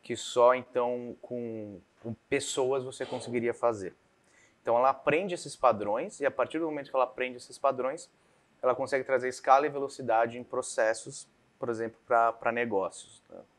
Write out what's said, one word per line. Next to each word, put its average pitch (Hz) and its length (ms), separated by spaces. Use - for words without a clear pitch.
que 120 140
só, 123 400
então, 123 640
com, 110 600
com 113 120
pessoas 135 560
você 131 200
conseguiria 120 480
fazer. 107 400
Então, 117 160
ela 127 120
aprende 165 440
esses 170 200
padrões 117 680
e, 147 40
a - 60
partir 131 280
do 165 60
momento 147 240
que - 60
ela 131 80
aprende 127 340
esses - 200
padrões, 135 520
ela 127 120
consegue 131 300
trazer 127 240
escala 135 380
e 151 40
velocidade 123 680
em 123 80
processos, 123 840
por 127 80
exemplo, 117 400
pra, 117 240
pra 117 220
negócios, 110 760
né? 87 100